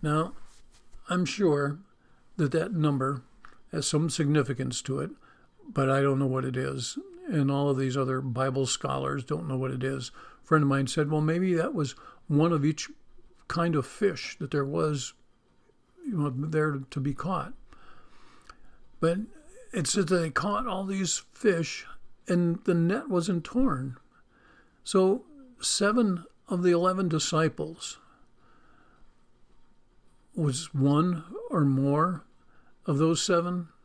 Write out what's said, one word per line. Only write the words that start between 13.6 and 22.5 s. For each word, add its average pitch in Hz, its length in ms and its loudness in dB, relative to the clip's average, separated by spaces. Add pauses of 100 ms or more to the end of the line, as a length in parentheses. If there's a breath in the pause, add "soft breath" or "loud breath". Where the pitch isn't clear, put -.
of 139 120 0
fish - 520 -2
that 143 120 -8
there 147 140 0
was, 151 480 -2 (920)
you 247 120 -4
know, 147 140 0
there 151 480 0
to 139 220 -6
be 139 120 -2
caught." 175 400 -4 (1500 loud breath)
But 170 200 2 (520)
it 170 140 0
said 185 220 0
that 185 80 4
they 165 140 0
caught 208 360 0
all 196 200 -4
these 190 320 -2 (140)
fish 170 540 0 (400)
and 175 380 2